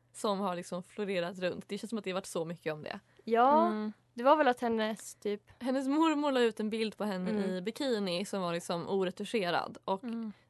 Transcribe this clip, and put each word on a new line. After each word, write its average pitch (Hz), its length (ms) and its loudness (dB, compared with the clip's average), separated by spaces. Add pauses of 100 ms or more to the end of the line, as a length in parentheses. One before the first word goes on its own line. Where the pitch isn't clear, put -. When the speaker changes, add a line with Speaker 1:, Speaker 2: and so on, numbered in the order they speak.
(140)
Speaker 1:
som 202 260 -2
har 190 160 -2
liksom 175 280 -8
florerat 190 560 -4
runt? 180 300 -2
Det 202 80 -6
känns 208 120 -10
som 226 80 -4
att 202 60 -6
det 190 80 -4
har 180 40 -4
varit 190 100 -4
så 165 200 -4
mycket 165 280 -6
om 151 100 -8
det. - 160 -8 (240)
Speaker 2:
Ja, 269 440 6
Speaker 3:
Mm. 214 260 -2 (200)
Speaker 2:
det 240 100 -6
var 277 120 8
väl 302 120 4
att 247 120 2
hennes 220 560 -2
typ 208 260 -4 (220)
Speaker 1:
Hennes 262 240 0
mormor 294 440 4
la 262 80 2
ut 233 200 2
en 214 100 -2
bild 220 280 -2
på - 60 -4
henne 185 280 -2
Speaker 2:
Mm. 196 180 0
Speaker 1:
i 185 120 -2
bikini 202 640 -2
som 196 160 -4
var 175 120 -2
liksom 170 360 -4
oretuscherad. 190 960 -2
Och 190 180 -4
Speaker 3:
Mm. 226 300 -8 (160)